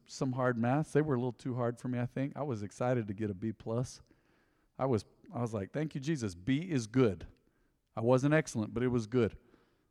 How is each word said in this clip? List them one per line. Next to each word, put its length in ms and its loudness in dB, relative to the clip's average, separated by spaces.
some 260 -4
hard 260 2
maths. 320 0
They 120 4
were 120 2
a 40 0
little 120 -2
too 240 -6
hard 240 -2
for 80 -10
me, 140 -2
I 60 -2
think. 280 -4
I 80 -6
was 220 -4
excited 420 0
to 80 -6
get 160 -2
a 40 -4
B 180 -4
plus. 480 -6
I 100 -2
was, 180 2
I 80 -4
was 120 -2
like, 180 -4
"Thank 240 -4
you, 60 -4
Jesus. 340 -2
B 340 0
is 180 0
good." 400 2
I 60 -4
wasn't 320 4
excellent, 400 0
but 100 -2
it 60 2
was 180 0
good. 300 2